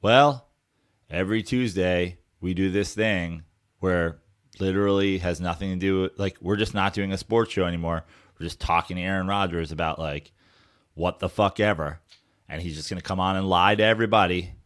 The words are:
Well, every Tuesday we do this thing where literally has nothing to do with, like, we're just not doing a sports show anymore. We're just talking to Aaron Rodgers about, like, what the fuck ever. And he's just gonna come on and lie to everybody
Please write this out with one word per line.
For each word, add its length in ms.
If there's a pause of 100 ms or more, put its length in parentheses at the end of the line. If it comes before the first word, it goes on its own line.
Well, 460 (640)
every 320
Tuesday 800 (200)
we 140
do 180
this 220
thing 500 (360)
where 400 (400)
literally 580
has 240
nothing 300
to 40
do 280
with, 140
like, 220
we're 160
just 180
not 200
doing 180
a 60
sports 340
show 140
anymore. 400 (340)
We're 60
just 140
talking 380
to 60
Aaron 240
Rodgers 440
about, 280
like, 320 (600)
what 260
the 100
fuck 300
ever. 400 (480)
And 140
he's 140
just 140
gonna 120
come 180
on 160
and 140
lie 260
to 80
everybody 680 (120)